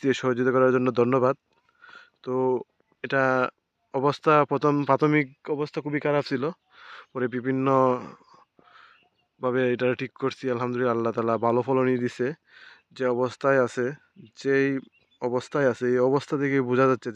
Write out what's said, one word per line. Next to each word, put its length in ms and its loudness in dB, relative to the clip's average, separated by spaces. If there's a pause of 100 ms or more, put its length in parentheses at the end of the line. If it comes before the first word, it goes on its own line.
দিয়ে 180 2
সহযোগিতা 340 0
করার 220 4
জন্য 120 0 (120)
ধন্যবাদ। 360 2 (880)
তো 120 -8 (720)
এটা 200 0 (680)
অবস্থা, 380 0 (180)
প্রথম 240 0 (140)
প্রাথমিক 380 2 (300)
অবস্থা 280 -6
খুবই 220 -4
খারাপ 240 0
ছিল, 140 -2 (680)
পরে 220 -4
বিভিন্নভাবে 680 0 (1700)
এটা 120 -2 (140)
ঠিক 120 -10 (100)
করছি। 220 -4 (100)
আলহামদুলিল্লাহ, 420 -2
আল্লাহ 200 -2
তাআলা 180 0 (120)
ভালো 200 2
ফলনই 380 0
দিছে। 220 -4 (680)
যে 80 -4 (120)
অবস্থায় 500 0
আছে, 200 -4 (560)
যেই 240 2 (560)
অবস্থায় 500 -2
আছে, 200 -6
এই 60 2 (100)
অবস্থা 340 -2
থেকে 140 0 (140)
বোঝা 200 4
যাচ্ছে 260 -2